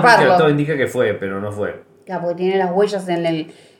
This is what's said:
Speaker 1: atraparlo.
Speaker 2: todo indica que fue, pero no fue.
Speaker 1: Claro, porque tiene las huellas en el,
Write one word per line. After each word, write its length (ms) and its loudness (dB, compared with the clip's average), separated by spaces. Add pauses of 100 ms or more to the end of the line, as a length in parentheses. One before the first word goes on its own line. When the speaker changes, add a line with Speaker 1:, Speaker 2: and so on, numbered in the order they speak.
(120)
Speaker 1:
atraparlo. 240 4
Speaker 2:
todo 140 4
indica 260 0
que 100 0
fue, 280 0
pero 260 -6
no 100 -8
fue. 320 -8 (220)
Speaker 1:
Claro, 180 -8
porque 140 -4
tiene 220 0
las 140 0
huellas 360 0
en 160 -2
el, 280 -4 (280)